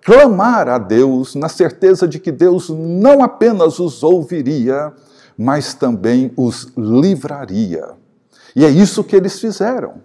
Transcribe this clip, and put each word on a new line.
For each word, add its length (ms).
clamar 640
a 80
Deus, 560
na 160
certeza 580
de 120
que 120
Deus 380
não 540
apenas 560
os 240
ouviria, 920
mas 380
também 640
os 300
livraria. 1120
E 80
é 60
isso 340
que 120
eles 240
fizeram. 640